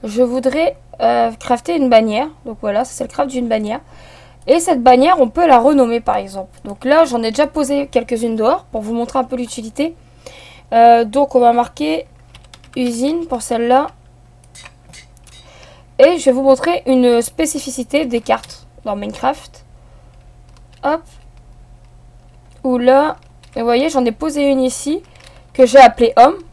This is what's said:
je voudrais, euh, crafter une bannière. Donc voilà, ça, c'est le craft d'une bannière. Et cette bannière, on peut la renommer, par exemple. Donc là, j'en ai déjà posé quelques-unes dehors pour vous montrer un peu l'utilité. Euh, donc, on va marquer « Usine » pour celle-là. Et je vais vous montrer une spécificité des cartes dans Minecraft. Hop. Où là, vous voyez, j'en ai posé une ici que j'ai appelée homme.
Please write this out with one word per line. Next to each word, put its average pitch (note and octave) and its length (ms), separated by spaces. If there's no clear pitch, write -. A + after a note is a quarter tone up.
je A3+ 200
voudrais, C4 520
euh, A#3 380
crafter B3+ 360
une C4+ 140
bannière. A3+ 400
Donc A3+ 160
voilà, G#3+ 240
ça, - 80
c'est - 100
le A#3 60
craft C#4 200
d'une B3 180
bannière. A3 320
Et E4 160
cette E4 200
bannière, C4 380
on B3 80
peut E4+ 180
la C4 140
renommer, A#3+ 400
par A3 160
exemple. F#3+ 480
Donc G3+ 220
là, D4+ 180
j'en A#3+ 180
ai A3+ 100
déjà C#4 160
posé C#4+ 400
quelques-unes A#3 500
dehors C4 340
pour A3 100
vous G#3+ 120
montrer A#3+ 260
un B3 60
peu B3+ 100
l'utilité. B3 580
Euh, A#3 300
donc, C4 320
on B3+ 40
va A#3+ 120
marquer « D4 540
Usine » B3+ 500
pour B3 160
celle-là. B3 460
Et E4+ 180
je - 80
vais C4+ 60
vous B3+ 120
montrer C4+ 420
une B3 360
spécificité C#4 840
des A#3 160
cartes - 460
dans G#3 100
Minecraft. G#3+ 720
Hop. D#4+ 180
Où B3+ 140
là, C4+ 400
vous A#3 80
voyez, B3 260
j'en C4+ 160
ai A#3 60
posé D4 380
une C4 120
ici C#4+ 400
que C4 120
j'ai B3 140
appelée A#3+ 360
homme. C#4 200